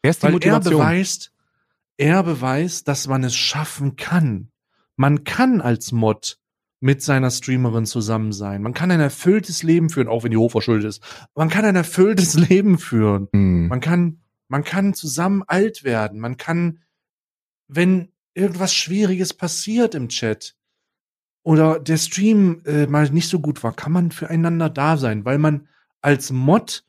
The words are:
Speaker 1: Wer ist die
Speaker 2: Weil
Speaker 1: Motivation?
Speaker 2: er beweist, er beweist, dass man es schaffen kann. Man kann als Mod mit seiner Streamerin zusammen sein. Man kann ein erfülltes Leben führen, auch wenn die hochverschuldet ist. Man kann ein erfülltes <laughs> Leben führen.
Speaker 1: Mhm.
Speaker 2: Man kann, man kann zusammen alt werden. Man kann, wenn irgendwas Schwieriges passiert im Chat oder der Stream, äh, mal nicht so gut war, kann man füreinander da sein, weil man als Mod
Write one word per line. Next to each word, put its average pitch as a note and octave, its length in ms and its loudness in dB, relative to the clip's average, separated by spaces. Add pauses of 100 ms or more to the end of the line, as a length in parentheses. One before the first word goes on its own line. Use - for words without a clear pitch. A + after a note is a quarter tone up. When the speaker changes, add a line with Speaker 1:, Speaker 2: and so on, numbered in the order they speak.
Speaker 1:
Wer D3 100 2
ist - 100 -2
die - 40 0
Speaker 2:
Weil D3+ 80 6
Speaker 1:
Motivation? F3 400 2
Speaker 2:
er D#3 60 4
beweist, E3+ 520 0 (640)
er E3 260 2
beweist, D3 640 -4
dass C3+ 180 -4
man C3 160 0
es A#2+ 120 -2
schaffen C#3+ 600 -4
kann. B2 560 -2 (460)
Man C#3+ 260 2
kann B3 380 0
als A#2+ 320 -2
Mod A2 440 -2 (440)
mit C3+ 200 2
seiner C3 300 0
Streamerin B2 540 -2
zusammen A2 480 -4
sein. G2 280 -8
Man A#2 120 -6
kann F3+ 180 -2
ein E3 80 4
erfülltes F3 640 0
Leben E3 260 2
führen, B2+ 200 -2
auch A#2 160 -4
wenn A2+ 60 0
die A2 60 2
hochverschuldet A2 520 0
ist. - 120 -14 (320)
Man D#3+ 140 0
kann F#3 160 0
ein G3 140 2
erfülltes F#3 560 2
<laughs> - 0 -
Leben F3+ 460 4
führen. G2+ 520 0
Speaker 1:
Mhm. F2+ 380 4
Speaker 2:
Man B2+ 100 -4
kann, E3+ 400 0 (300)
man C#3 160 -2
kann G3 280 0
zusammen F3 540 -2
alt G3 380 0
werden. G#2+ 340 -2
Man B2 160 -6
kann, E3 440 -2 (880)
wenn F3 420 0 (220)
irgendwas F#3 400 -2
Schwieriges F#3 600 -2
passiert A3+ 640 -2
im B2 140 -6
Chat - 480 -6 (880)
oder D#3+ 340 4
der D3+ 180 -2
Stream, F#3+ 680 2
äh, D3 220 0
mal D3 240 2
nicht E3+ 180 0
so F3+ 100 -2
gut D3 240 -4
war, A2+ 100 -2
kann - 180 -8
man F3 200 2
füreinander E3 580 -2
da D3+ 280 0
sein, G#2+ 280 -2
weil C3 120 0
man D3+ 300 0 (340)
als C#3 300 0
Mod C3+ 580 0